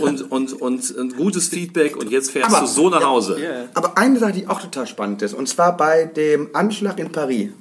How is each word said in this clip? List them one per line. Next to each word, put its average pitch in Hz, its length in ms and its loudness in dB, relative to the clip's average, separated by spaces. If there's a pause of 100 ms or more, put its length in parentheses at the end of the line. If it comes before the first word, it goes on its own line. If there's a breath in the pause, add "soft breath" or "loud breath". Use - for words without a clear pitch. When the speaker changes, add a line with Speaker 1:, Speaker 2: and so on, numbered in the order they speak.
Speaker 1:
und, 143 200 0
Speaker 2:
<laughs> - 100 -12
Speaker 1:
und, 131 220 -2
und 127 440 -4
ein 127 180 -4
gutes 175 320 0
Feedback 170 480 0
und 110 160 -6
jetzt 131 200 0
fährst 180 180 2
Speaker 3:
Aber 196 120 4
Speaker 1:
du 131 60 0
so 147 220 4
nach 165 140 4
Hause. 117 380 2
Speaker 2:
Ja, 170 80 -4 (120)
ja. 123 120 -10
Speaker 3:
Aber - 240 -2
eine 247 220 6
Sache, 214 140 2
die 180 140 -6
auch - 140 -4
total 131 260 -8
spannend 101 340 -6
ist, 101 120 -2
und 131 140 -6
zwar 175 300 2
bei 160 280 4
dem 151 480 0
Anschlag 202 460 -2
in 156 120 -8
Paris, 127 380 -2 (120)